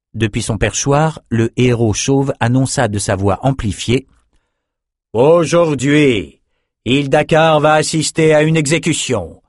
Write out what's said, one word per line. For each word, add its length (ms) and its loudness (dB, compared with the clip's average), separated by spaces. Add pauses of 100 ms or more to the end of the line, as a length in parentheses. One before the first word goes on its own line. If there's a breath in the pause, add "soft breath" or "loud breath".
(120)
Depuis 300 -4
son 160 -4
perchoir, 680 -2
le 280 0
héros 360 2
chauve 460 0
annonça 480 0
de 140 -4
sa 160 -2
voix 260 -2
amplifiée : « 640 -2 (1080)
Aujourd'hui, 1300 2 (440)
Hildakar 760 2
va 160 2
assister 580 0
à 100 4
une 140 2
exécution. 920 -2